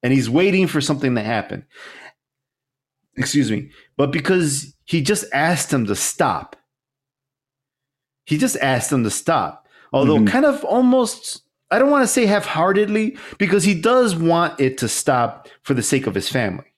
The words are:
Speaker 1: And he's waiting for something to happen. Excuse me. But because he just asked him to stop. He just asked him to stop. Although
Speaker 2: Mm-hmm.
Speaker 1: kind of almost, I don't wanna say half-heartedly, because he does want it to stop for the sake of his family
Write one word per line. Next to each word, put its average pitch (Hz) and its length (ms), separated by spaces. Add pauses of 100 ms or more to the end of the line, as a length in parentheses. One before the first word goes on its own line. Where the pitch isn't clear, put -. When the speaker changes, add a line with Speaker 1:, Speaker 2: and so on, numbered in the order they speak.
Speaker 1:
And 123 100
he's 127 180
waiting 185 380
for 151 120
something 135 360
to 107 60
happen. 104 420 (1500)
Excuse 127 340
me. 107 200 (260)
But 139 140
because 160 640 (100)
he 165 180
just 202 300
asked 151 400
him 123 140
to 101 80
stop. - 600 (1700)
He 151 120
just 240 180
asked 131 360
him 127 120
to 107 60
stop. 117 560 (260)
Although 135 240
Speaker 2:
Mm-hmm. 220 100
Speaker 1:
kind 247 180
of 285 200
almost, 247 800 (280)
I 202 80
don't 269 120
wanna 277 160
say 233 200
half-heartedly, 208 880 (220)
because 190 260
he 202 160
does 233 360
want 165 440
it 131 180
to 117 100
stop - 600 (140)
for - 120
the 120 80
sake 131 240
of 101 80
his 95 140
family 101 360 (140)